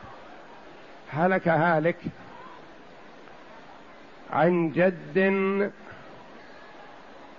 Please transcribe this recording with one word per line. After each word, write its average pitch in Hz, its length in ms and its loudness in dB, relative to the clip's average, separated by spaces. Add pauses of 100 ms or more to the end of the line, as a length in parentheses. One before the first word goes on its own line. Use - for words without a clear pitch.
(1120)
هلك 180 380 2
هالك 160 480 4 (2250)
عن 165 400 4
جد 190 1000 2 (1700)